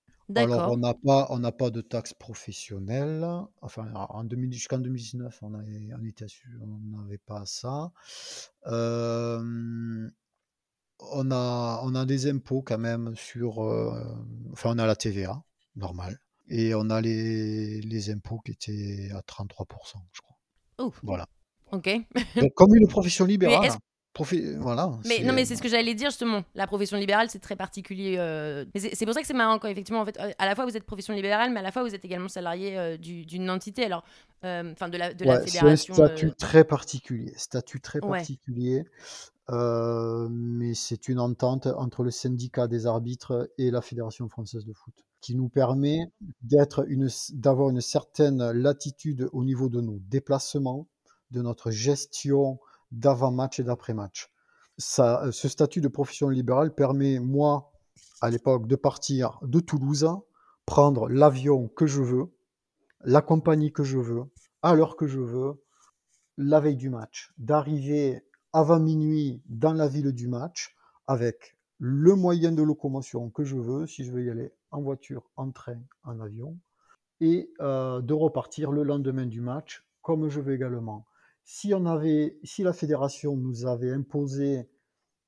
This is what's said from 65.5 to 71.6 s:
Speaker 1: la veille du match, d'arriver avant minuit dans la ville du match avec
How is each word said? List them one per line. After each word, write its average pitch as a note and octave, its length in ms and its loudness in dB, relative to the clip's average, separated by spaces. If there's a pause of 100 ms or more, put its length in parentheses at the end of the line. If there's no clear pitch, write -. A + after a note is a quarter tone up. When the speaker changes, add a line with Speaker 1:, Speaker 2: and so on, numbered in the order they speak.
Speaker 1:
la C#3+ 220 4
veille D3 160 4
du C3 160 -4
match, - 480 -10
d'arriver D3 840 0 (280)
avant D#3+ 280 6
minuit D#3 640 2
dans C3+ 260 0
la D#3+ 140 2
ville C#3 240 0
du A#2+ 160 -4
match B2 480 -6 (320)
avec A#2+ 500 -2 (220)